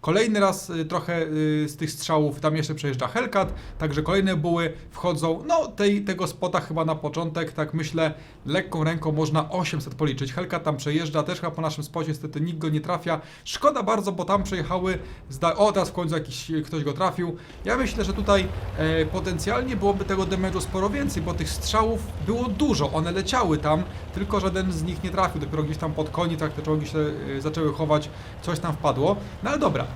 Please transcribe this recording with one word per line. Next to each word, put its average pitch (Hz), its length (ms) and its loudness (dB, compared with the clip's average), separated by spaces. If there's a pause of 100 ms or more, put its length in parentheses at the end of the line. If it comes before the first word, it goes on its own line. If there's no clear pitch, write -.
Kolejny 208 380 2
raz, 196 300 2
y, 165 160 -2
trochę, 170 360 -2
y, 151 480 2
z - 80 -10
tych 156 140 -4
strzałów, 151 480 2
tam 156 160 2
jeszcze 156 200 -2
przejeżdża 131 320 -2
Hellcat, 233 460 0 (240)
także 151 260 0
kolejne 190 320 2
buły 170 380 2 (180)
wchodzą. 165 560 0
No, 320 200 4
tej, 202 360 2
tego 180 240 -2
spota 180 320 0
chyba 156 260 0
na 160 100 2
początek, 156 560 -4
tak 151 220 -4
myślę, 160 400 0 (320)
lekką 160 380 0
ręką 156 280 0
można 151 380 2
osiemset 156 460 -4
policzyć. 135 380 0
Hellcat 180 300 -4
tam 151 140 0
przejeżdża, 151 460 0
też 175 160 -4
chyba 170 120 -4
po 160 100 -6
naszym 147 220 -2
spocie, 160 260 -4
niestety 151 320 -4
nikt 165 180 -2
go 160 100 0
nie 151 120 2
trafia. 170 400 -2 (220)
Szkoda 285 400 2
bardzo, 202 280 2
bo 175 140 -4
tam 196 180 2
przejechały, 180 560 -2 (300)
zda-, 160 260 0
o, 208 160 6
teraz 185 180 2
w - 40 -12
końcu 170 220 0
jakiś, - 360 -6
y, 156 100 0
ktoś 151 220 -4
go 143 100 0
trafił. 160 440 0 (280)
Ja 226 120 2
myślę, 226 280 0
że 185 80 0
tutaj, 196 340 4 (300)
e, 160 280 4
potencjalnie 185 680 -2
byłoby 196 300 2
tego 190 180 2
damage'u 185 380 0
sporo 190 280 0
więcej, 185 340 0
bo 170 100 -2
tych - 160 -2
strzałów 226 580 2 (180)
było 233 220 2
dużo, 185 440 2
one 160 200 2
leciały 190 460 2
tam, 151 260 2 (300)
tylko 196 260 0
żaden 190 320 0
z 160 120 -2
nich 170 200 -4
nie 185 60 -2
trafił. 180 320 0
Dopiero 151 220 0
gdzieś 151 140 -2
tam 156 160 -2
pod 151 160 -2
koniec, 170 320 0
jak 156 120 -2
te 156 80 -6
czołgi 151 260 0
się, 156 120 -2 (380)
e, 135 40 -4
zaczęły 151 320 0
chować, 151 360 2 (320)
coś 175 180 -2
tam 147 140 -2
wpadło. 147 420 2 (280)
No 226 60 0
ale 285 100 0
dobra. 151 260 2 (100)